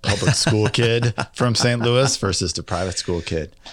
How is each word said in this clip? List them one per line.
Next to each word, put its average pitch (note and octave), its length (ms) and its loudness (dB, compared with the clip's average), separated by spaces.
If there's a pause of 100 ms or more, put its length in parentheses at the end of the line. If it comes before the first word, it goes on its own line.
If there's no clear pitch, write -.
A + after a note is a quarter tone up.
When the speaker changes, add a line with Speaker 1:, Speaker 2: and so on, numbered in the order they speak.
Speaker 1:
public G2 320 0
school G#2+ 340 2
Speaker 2:
<laughs> - 40 -4
Speaker 1:
kid A#2 420 2 (200)
from B2 200 0
Saint A#2+ 280 0
Louis B2 340 2
versus F#2+ 380 -2
the F2 80 -8
private F2+ 360 -4
school F2 220 -2
kid. D#2+ 340 -6 (180)